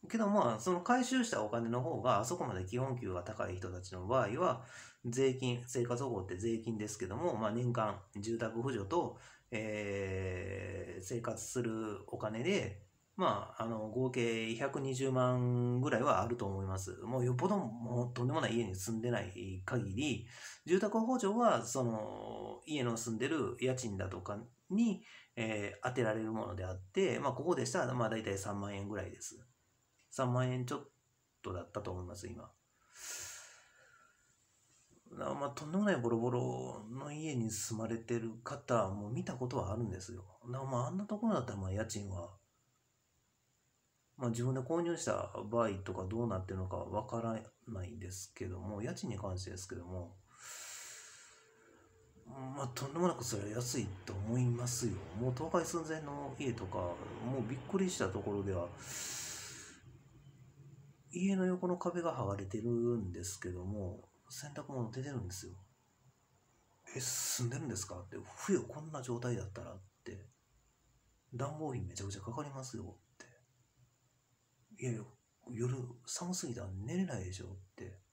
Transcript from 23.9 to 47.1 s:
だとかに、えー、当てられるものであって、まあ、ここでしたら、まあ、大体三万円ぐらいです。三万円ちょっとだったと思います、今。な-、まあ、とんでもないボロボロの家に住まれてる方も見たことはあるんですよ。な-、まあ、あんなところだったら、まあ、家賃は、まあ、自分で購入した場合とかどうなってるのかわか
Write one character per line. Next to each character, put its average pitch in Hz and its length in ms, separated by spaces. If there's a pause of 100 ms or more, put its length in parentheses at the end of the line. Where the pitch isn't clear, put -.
だ 95 140
と 95 100
か 101 180 (300)
に、 208 340 (320)
え 107 380 (100)
ー、 127 60
当 127 60
て 131 80
ら 110 100
れ 110 100
る 110 100
も 110 140
の 95 100
で 92 80
あ 92 80
っ 92 60
て、 147 400
ま 139 120
あ、 - 20
こ 123 120
こ 175 100
で 131 100
し 117 80
た 165 140
ら、 127 80
ま 120 120
あ、 - 40
大 110 120
体 101 140
三 101 240
万 101 160
円 101 120
ぐ 104 80
ら 95 100
い 90 40
で - 100
す。 - 260 (640)
三 127 220
万 127 180
円 127 160
ち 127 60
ょ 147 40
っ - 120 (540)
と 95 120
だ 90 80
っ - 80
た 104 100
と 92 120
思 90 100
い 90 40
ま 87 80
す、 92 140
今。 - 220 (2500)
な-、 139 220
ま 139 120
あ、 139 40
と 139 140
ん 151 60
で 175 80
も 208 60
な 208 80
い 165 40
ボ 120 140
ロ 117 80
ボ 120 120
ロ 123 600
の 139 220
家 151 220
に 113 160
住 107 280
ま 110 100
れ 113 80
て 117 220
る 113 140 (120)
方 113 440
も 104 200
見 151 160
た - 100
こ 127 120
と 131 100
は 92 160
あ 110 40
る 120 80
ん 104 60
で 92 100
す - 120
よ。 92 120 (220)
な-、 127 180
ま 131 160
あ、 127 80
あ - 20
ん 180 80
な 202 60
と 208 120
こ 226 120
ろ 208 60
だ 151 60
っ 123 60
た - 60
ら、 101 60
ま 95 100
あ、 92 40
家 107 140
賃 101 240
は、 90 200 (1900)
ま 127 120
あ、 - 20
自 113 120
分 131 120
で 131 80
購 160 180
入 170 160
し - 80
た - 260 (200)
場 117 160
合 104 60 (120)
と 98 80
か 92 140
ど 113 180
う - 20
な 98 120
っ 92 80
て 95 80
る 95 40
の 92 80
か 92 120
わ 98 280
か 117 140